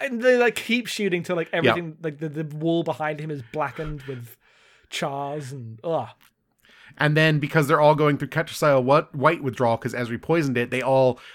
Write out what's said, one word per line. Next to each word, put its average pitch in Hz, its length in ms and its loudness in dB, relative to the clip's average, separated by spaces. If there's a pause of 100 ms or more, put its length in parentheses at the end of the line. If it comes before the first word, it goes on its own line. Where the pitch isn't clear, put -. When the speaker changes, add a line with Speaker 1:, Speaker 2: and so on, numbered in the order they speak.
Speaker 1:
and 254 200 -6
they, 254 160 6
like, 240 180 2
keep 233 320 -2
shooting 180 360 -2
till, 185 120 -4
like, 165 160 -4
Speaker 2:
Yeah. 180 80 -2
Speaker 1:
everything, 156 420 0
like, 151 180 -8
the, 160 100 -6
the 151 140 -8 (120)
wall 165 280 0
behind 151 360 -6
him 156 120 -10
is 143 100 -8 (120)
blackened 151 500 -8
with 127 320 -14 (540)
chars 139 600 -8
and, 117 320 -14
ugh. 151 260 -4 (880)
Speaker 2:
And 147 180 2
then 156 240 4
because 147 280 2
they're 151 120 4
all 151 160 8
going 147 220 2
through 147 100 -6
Ketracel 151 560 2
Wh-, 147 320 2
White 151 260 2
withdrawal 117 360 0
'cause 113 160 -8
Ezri 117 280 -6
poisoned 147 360 0
it, 120 120 0
they 127 120 -2
all, 131 360 2 (160)